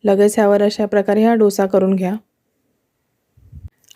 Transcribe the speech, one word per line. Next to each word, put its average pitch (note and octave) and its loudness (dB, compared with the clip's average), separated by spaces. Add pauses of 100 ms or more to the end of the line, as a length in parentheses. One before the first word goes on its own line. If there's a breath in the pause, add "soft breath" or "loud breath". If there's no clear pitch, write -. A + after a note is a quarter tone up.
लगेच G3+ 2
ह्यावर G3+ 2
अशा G#3 -2
प्रकारे G#3 0
हा A#3 2
डोसा G3+ 0
करून F#3+ 0
घ्या. F#3 -4 (1800)